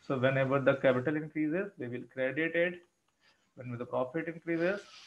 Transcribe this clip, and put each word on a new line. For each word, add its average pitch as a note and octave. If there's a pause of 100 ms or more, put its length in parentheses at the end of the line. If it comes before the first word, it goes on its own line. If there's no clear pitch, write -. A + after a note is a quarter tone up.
So C#3+
whenever C3+
the C3+
capital C3+
increases, D#3
we B2
will B2 (100)
credit C3+
it. F3 (720)
When B2
the A#2+
profit C3
increases, E3+ (260)